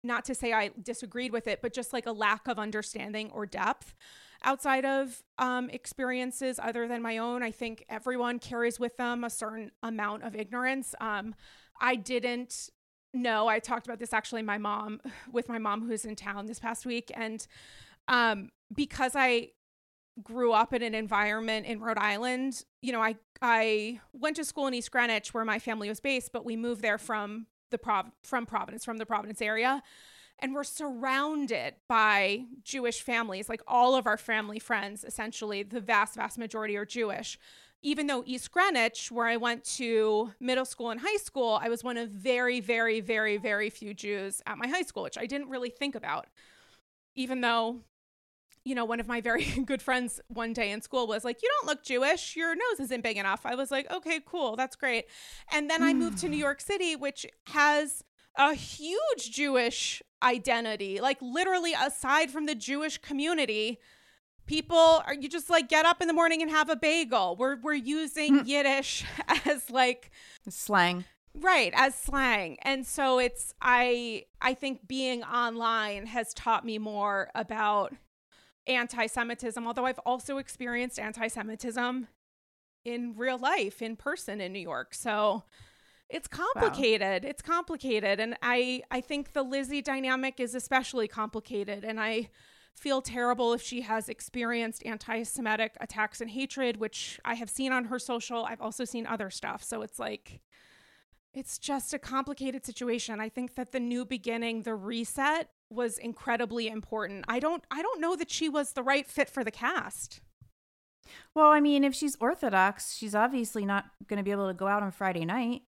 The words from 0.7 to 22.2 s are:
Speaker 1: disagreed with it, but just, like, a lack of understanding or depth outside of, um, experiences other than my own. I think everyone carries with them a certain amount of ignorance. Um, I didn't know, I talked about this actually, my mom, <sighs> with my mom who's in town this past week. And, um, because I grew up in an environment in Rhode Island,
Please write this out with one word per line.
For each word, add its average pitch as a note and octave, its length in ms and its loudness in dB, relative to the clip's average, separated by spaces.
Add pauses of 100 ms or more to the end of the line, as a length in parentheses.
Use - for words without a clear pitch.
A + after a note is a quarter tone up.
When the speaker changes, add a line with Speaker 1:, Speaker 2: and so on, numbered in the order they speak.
Speaker 1:
disagreed A#3+ 500 -6
with A3+ 160 -2
it, G#3 140 -2
but A#3 120 -4
just, B3 200 -6
like, A#3+ 120 -4
a A#3 60 -4
lack G#3+ 380 0
of A3+ 100 -2
understanding G#3+ 720 -6
or G#3+ 140 -6
depth G3+ 500 -4 (500)
outside C4 380 2
of, C4+ 400 0 (140)
um, B3 320 0
experiences B3+ 920 -4
other A#3 260 -2
than A#3 140 -4
my A3+ 160 -2
own. A#3+ 240 -2
I A#3 100 -2
think A3+ 360 -8
everyone A#3+ 520 -2
carries A#3 400 -2
with A#3+ 180 -4
them A#3+ 260 -2
a A#3 60 -4
certain A3 420 -8 (100)
amount G#3+ 420 -4
of G#3+ 120 -10
ignorance. B3 640 -4
Um, G#3 340 -4 (460)
I B3 160 2
didn't A#3+ 760 -4 (440)
know, A#3 340 2
I A3 120 4
talked A#3+ 280 -4
about A#3 120 -8
this A#3 120 -6
actually, A3 300 0
my G#3 160 -2
mom, G#3+ 420 -4 (160)
<sighs> - 160 -18
with A#3+ 160 -2
my A#3 120 -4
mom A3 280 -2
who's A3 160 -4
in G#3+ 140 -10
town G3+ 300 -8
this A3 120 -10
past A3+ 260 -6
week. A#3+ 300 -4
And, A3 320 -6 (600)
um, A3+ 400 4 (260)
because C4+ 400 0
I B3 360 4 (680)
grew A#3 300 2
up A3+ 220 6
in A#3+ 100 0
an A3 100 -2
environment A3 720 0
in A3 140 -4
Rhode A3 180 0
Island, B3 680 0 (160)